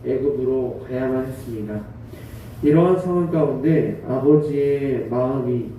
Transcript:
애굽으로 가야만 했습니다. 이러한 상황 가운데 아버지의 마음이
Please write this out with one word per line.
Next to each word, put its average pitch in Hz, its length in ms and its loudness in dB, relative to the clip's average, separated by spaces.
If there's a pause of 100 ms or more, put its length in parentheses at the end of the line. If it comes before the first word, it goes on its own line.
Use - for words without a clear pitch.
애굽으로 127 800 -2
가야만 131 400 -2
했습니다. 110 540 -8 (800)
이러한 170 360 6
상황 175 320 0
가운데 135 760 2
아버지의 139 1000 2
마음이 123 720 0